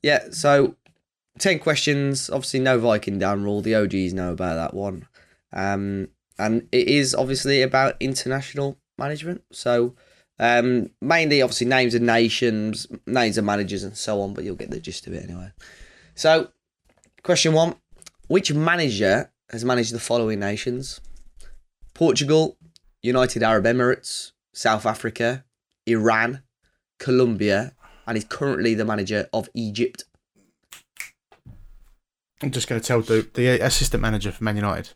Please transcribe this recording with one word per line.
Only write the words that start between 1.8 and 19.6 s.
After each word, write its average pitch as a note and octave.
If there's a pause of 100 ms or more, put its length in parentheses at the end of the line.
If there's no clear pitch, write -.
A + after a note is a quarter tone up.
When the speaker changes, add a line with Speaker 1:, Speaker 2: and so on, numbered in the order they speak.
Speaker 1:
obviously C3+
no C3
Viking G#2+
down G2+
rule, G2+
the A2
O G#2
Gs F#2
know F2+
about E2+
that E2
one. G2 (460)
Um, G2 (280)
and A2
it B2
is C3+
obviously C3+
about C3+
international C3+ (200)
management, D3+ (100)
so, A#2+ (440)
um, A#2+ (120)
mainly D3
obviously B2
names B2+
of A#2
nations, A2+ (180)
names A2+
of G#2
managers G2+
and G#2
so G#2
on, G2
but -
you'll F2
get -
the -
gist -
of F2+
it E2+
anyway. F2+ (640)
So, D#3+ (720)
question E3
one, E3 (520)
which F#3
manager C#3+ (200)
has A#2